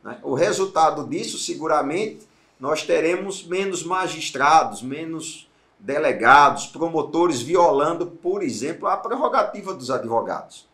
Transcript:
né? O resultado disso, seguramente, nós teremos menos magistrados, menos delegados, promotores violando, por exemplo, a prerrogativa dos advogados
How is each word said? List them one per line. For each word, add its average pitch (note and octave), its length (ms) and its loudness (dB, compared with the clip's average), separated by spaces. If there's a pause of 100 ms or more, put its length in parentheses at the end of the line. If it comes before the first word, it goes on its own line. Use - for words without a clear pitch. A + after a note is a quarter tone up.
né? A2 180 -14
O C#3 120 -4
resultado D#3+ 680 0
disso, E3 340 -8
seguramente, D3+ 880 -4 (320)
nós C#3+ 240 -2
teremos F3+ 640 -2
menos F3+ 380 -4
magistrados, D#3 1000 2
menos D#3 680 -10 (300)
delegados, C3+ 880 4
promotores D#3 760 0
violando, E3 680 2
por F#3+ 360 -6
exemplo, C#3 440 -6
a F#3+ 100 0
prerrogativa G#3 760 -2
dos B2+ 180 -10
advogados A2+ 840 -4